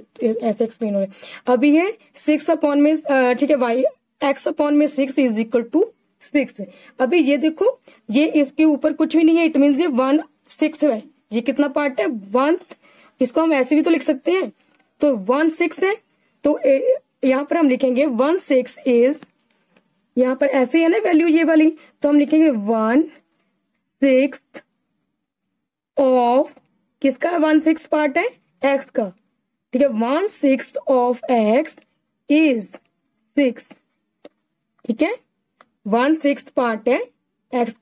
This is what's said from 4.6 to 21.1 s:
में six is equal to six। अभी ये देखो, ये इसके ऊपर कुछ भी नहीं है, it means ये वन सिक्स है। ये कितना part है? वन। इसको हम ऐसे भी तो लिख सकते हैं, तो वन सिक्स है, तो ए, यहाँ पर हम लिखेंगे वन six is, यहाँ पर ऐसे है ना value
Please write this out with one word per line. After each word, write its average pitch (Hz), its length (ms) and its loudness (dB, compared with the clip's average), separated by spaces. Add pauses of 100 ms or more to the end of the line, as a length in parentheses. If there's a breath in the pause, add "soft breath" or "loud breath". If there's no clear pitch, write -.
में 294 100 4
six 277 320 -4
is 226 240 0
equal 233 220 -4 (100)
to 339 60 2 (420)
six। 254 380 -4 (380 loud breath)
अभी 262 200 0
ये 285 180 2
देखो, 311 300 0 (440 soft breath)
ये 285 140 2 (160)
इसके 285 240 0
ऊपर 302 280 0
कुछ 311 220 -2
भी 330 80 2
नहीं 330 140 4
है, 330 140 2
it 302 60 -2
means 277 240 2
ये 359 60 0
वन 269 340 0 (380)
सिक्स 302 240 -2
है। 233 180 0 (320)
ये 233 80 -2
कितना 277 260 -2
part 285 320 -4
है? 403 80 -2
वन। 247 500 -2 (640 soft breath)
इसको 254 200 -2
हम 320 120 2
ऐसे 269 220 0
भी 311 60 2
तो 349 80 0
लिख 330 140 0
सकते 302 280 -2
हैं, 359 200 -2 (500)
तो 285 140 2
वन 254 340 0
सिक्स 339 300 -4
है, 392 160 -2 (480)
तो 302 220 2
ए, 508 320 2 (260)
यहाँ 262 220 0
पर 320 120 -2
हम 302 120 2
लिखेंगे 254 360 0
वन 277 320 -2
six 254 400 -2 (100)
is, 247 340 2 (960)
यहाँ 254 180 0
पर 285 100 -2
ऐसे 269 360 0
है 330 80 2
ना 392 140 2
value 339 240 2